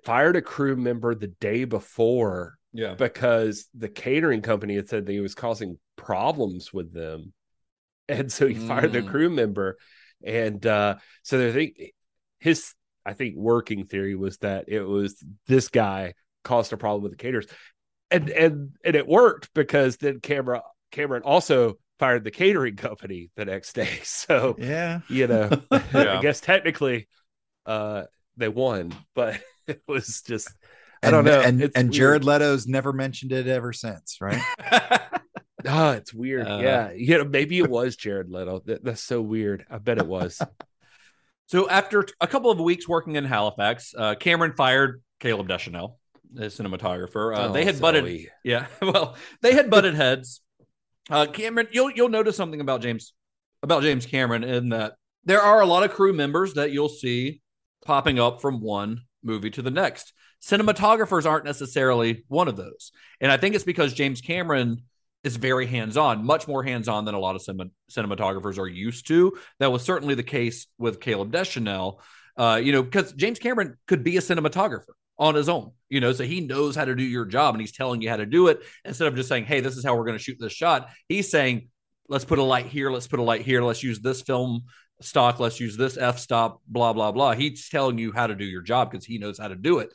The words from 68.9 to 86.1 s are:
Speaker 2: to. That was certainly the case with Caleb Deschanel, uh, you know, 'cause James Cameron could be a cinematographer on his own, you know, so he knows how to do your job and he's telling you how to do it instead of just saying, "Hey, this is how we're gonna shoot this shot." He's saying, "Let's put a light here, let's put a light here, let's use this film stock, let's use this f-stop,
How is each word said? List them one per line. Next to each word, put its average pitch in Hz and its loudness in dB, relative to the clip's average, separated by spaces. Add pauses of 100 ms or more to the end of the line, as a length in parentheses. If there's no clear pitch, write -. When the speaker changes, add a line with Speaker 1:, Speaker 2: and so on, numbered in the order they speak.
Speaker 2:
to. 180 4 (220)
That 139 2
was 123 0
certainly 143 -2
the 120 -2
case 120 -4 (100)
with 117 -4
Caleb 104 -4
Deschanel, 104 -4 (360)
uh, 117 4
you 139 2
know, 135 4
'cause 185 -2
James 202 -2
Cameron 226 -2 (100)
could 170 2
be 175 0
a 175 2
cinematographer 170 -2 (240)
on 151 4
his 147 2
own, 160 -4 (160)
you 135 -2
know, 123 2
so 127 -4
he 165 -4
knows 143 -2
how 151 -2
to 127 -2
do 127 -2
your 120 -4
job 123 2
and 110 -6
he's 107 -10
telling 123 -4
you 110 -4
how 113 -2
to 107 -4
do 170 6
it 156 4 (220)
instead 156 -2
of 127 -2
just 127 -4
saying, 123 -2
"Hey, 131 -2
this 127 -4
is 123 -10
how 131 0
we're 113 -4
gonna 113 -4
shoot 120 -12
this 110 -10
shot." 156 0 (220)
He's 196 -2
saying, 127 0 (400)
"Let's 135 -4
put 151 2
a 135 2
light 127 2
here, 135 -4
let's 123 -6
put 135 -2
a 120 0
light 117 2
here, 127 2
let's 120 0
use 113 -4
this 127 -4
film 123 -2 (380)
stock, 120 2
let's 117 -2
use 110 -8
this 131 -2
f-stop, 120 0